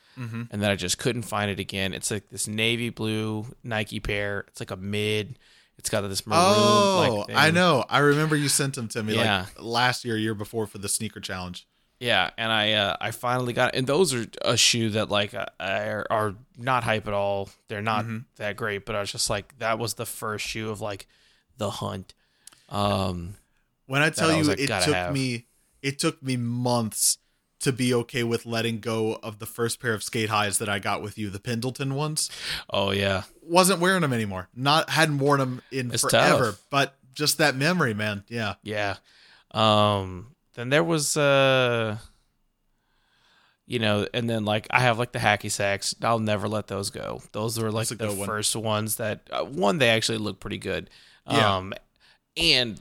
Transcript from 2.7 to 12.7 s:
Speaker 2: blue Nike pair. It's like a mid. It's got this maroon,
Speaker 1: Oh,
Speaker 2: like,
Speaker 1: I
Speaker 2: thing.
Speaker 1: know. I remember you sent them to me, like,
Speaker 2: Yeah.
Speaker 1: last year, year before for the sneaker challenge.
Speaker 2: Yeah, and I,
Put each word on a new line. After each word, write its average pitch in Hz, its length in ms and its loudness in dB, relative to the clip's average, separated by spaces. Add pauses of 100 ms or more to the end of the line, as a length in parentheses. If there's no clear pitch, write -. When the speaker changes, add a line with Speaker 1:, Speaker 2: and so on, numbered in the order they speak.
Speaker 2:
blue 110 560 -4 (180)
Nike 110 340 -4
pair. 101 500 -4
It's - 120 -18
like 117 100 -10
a 98 60 -8
mid. 104 640 -4 (400)
It's - 100 -8
got 107 140 0
this 98 240 -6
maroon, 131 180 2
Speaker 1:
Oh, 196 840 4
Speaker 2:
like, 110 100 -10
Speaker 1:
I 139 100 6
Speaker 2:
thing. 160 80 4
Speaker 1:
know. 170 340 4
I 127 120 2
remember 151 360 4
you 143 140 0
sent 139 240 0
them 113 140 -6
to 113 140 -4
me, 107 120 0
like, 113 100 2
Speaker 2:
Yeah. 98 220 2 (120)
Speaker 1:
last 117 460 0
year, 113 140 -2
year 110 160 0
before 107 320 -6
for - 100 -14
the 98 120 -6
sneaker 107 300 -4
challenge. 92 480 -8 (320)
Speaker 2:
Yeah, 107 380 4
and 110 160 -2
I, 107 220 2